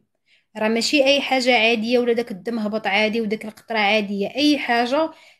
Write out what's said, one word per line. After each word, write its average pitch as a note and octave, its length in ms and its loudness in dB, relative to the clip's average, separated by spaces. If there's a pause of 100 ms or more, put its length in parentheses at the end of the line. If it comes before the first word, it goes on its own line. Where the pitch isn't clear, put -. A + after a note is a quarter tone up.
(580)
راه G#3+ 100 -2
ماشي A#3 380 2
أي C#4 160 4
حاجة B3+ 360 2
عادية A#3 420 2
ولا A#3+ 140 0
داك A#3 180 -4
الدم A3 280 -8
هبط G#3+ 280 -4
عادي G#3+ 340 0
وداك G#3+ 240 -4
القطرة A3 320 -8
عادية، G3+ 580 0
أي D4 220 2
حاجة C4 540 0 (280)